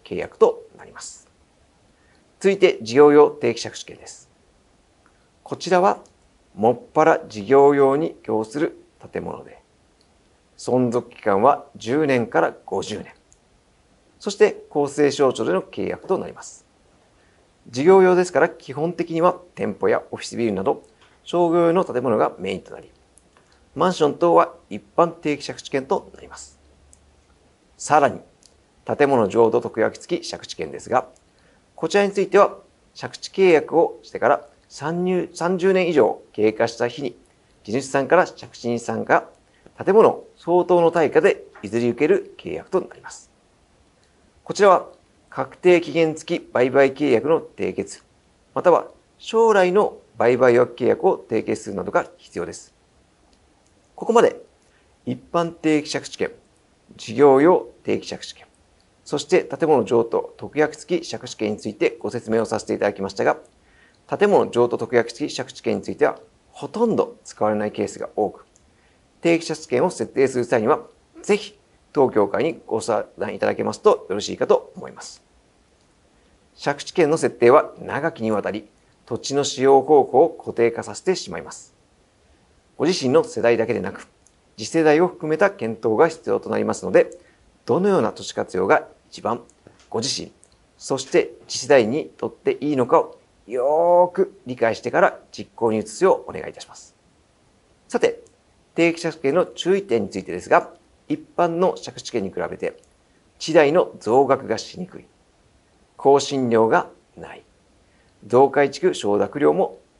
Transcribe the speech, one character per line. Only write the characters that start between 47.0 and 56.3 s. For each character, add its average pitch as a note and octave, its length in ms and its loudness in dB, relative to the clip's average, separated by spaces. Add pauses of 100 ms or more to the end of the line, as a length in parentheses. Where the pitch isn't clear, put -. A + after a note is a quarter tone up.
約 B2 180 2
の D#3+ 140 0 (140)
締 F#2+ 200 -6
結、 - 260 -10 (520)
ま C3 80 -6
た F3+ 80 4
は - 180 2 (300)
将 A3+ 340 0
来 F#3 200 2
の G3 260 0 (180)
売 A#2+ 200 2
買 B2 180 4
契 B2 320 0
約 - 180 0
を - 240 0
締 G#2+ 160 -2
結 A2 200 -6
す G#2 60 -14
る G2+ 60 -10
な F2+ 80 -8
ど G2 80 -8
が E3+ 140 -2 (100)
必 - 220 -16
要 F2 80 -8
で E2+ 80 -14
す。 - 200 -20 (1200)
こ - 120 -10
こ A#3 60 0
ま A3+ 100 6
で - 180 0 (680)
一 B2+ 140 -8 (120)
般 E3+ 200 -2
定 D#3 300 -2
期 - 100 -12
借 C#3+ 140 -8
地 - 120 -18
権、 - 140 -6 (640)